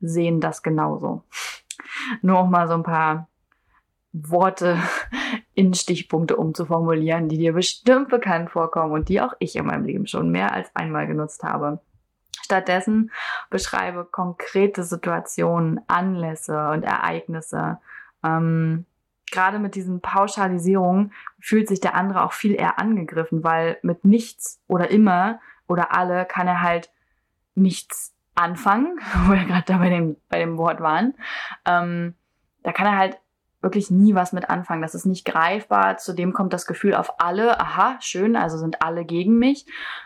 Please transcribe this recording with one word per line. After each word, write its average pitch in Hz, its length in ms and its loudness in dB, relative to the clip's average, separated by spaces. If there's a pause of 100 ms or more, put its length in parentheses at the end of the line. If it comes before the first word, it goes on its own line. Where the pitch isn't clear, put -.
sehen 165 400 0
das 160 220 -2
genauso. 151 600 -2 (1000)
Nur 185 180 6
um 180 100 4
mal 175 180 4
so 165 60 0
ein 165 80 0
paar 160 460 -2 (840)
Worte 175 680 2 (380)
<laughs> 240 380 -8
in 185 200 6
Stichpunkte 165 640 -2
umzuformulieren, 165 920 0
die 156 100 -2
dir 165 140 2
bestimmt 254 560 2
bekannt 185 420 0
vorkommen 165 420 -2
und 156 160 -2
die 190 120 2
auch - 180 -4
ich - 180 -6
in - 100 -4
meinem - 180 -2
Leben - 220 -4
schon - 240 -2
mehr 185 220 0
als - 220 -6
einmal 156 320 -4
genutzt 151 360 -6
habe. 151 380 -4 (600)
Stattdessen 196 680 0 (400)
beschreibe 180 540 -4
konkrete 190 800 -2
Situationen, 170 1040 -2
Anlässe 165 840 -2
und 156 140 -2
Ereignisse. 165 960 -4 (440)
Ähm, 160 640 0 (440)
gerade 190 280 0
mit 196 160 -4
diesen 185 260 -6
Pauschalisierungen 190 1120 2 (260)
fühlt 220 300 2
sich 190 120 0
der - 140 0
andere 185 300 0
auch - 80 -2
viel 208 220 0
eher - 240 0
angegriffen, 165 680 -2
weil 165 380 0
mit 175 220 -2
nichts - 640 2
oder 175 240 2
immer 208 500 4 (280)
oder 175 260 0
alle 180 300 0
kann 180 240 -2
er 175 140 2
halt 170 280 0 (640)
nichts - 600 0 (200)
anfangen, 208 640 0 (140)
<laughs> 180 140 2
wo 196 60 8
wir 190 120 4
gerade 180 220 0
da 185 120 2
bei 180 120 4
dem, 165 260 0 (120)
bei 170 100 0
dem 165 180 -2
Wort 165 240 0
waren. 165 340 2 (500)
Ähm, 175 500 0 (480)
da 170 100 -4
kann 190 140 2
er 202 100 4
halt 190 220 2 (420)
wirklich 196 300 0
nie 196 240 8
was 180 180 2
mit 180 160 -4
anfangen. 175 340 -2
Das 160 120 -6
ist 175 120 -4
nicht 185 180 -2
greifbar. 190 720 0
Zudem 175 360 -4
kommt 185 200 -2
das 175 140 -6
Gefühl - 280 0
auf - 260 -2
alle. 196 380 2
Aha, 180 420 0
schön, 214 360 0
also 160 220 -2
sind 160 240 -4
alle 170 220 -2
gegen 180 340 2
mich. 269 280 2 (400)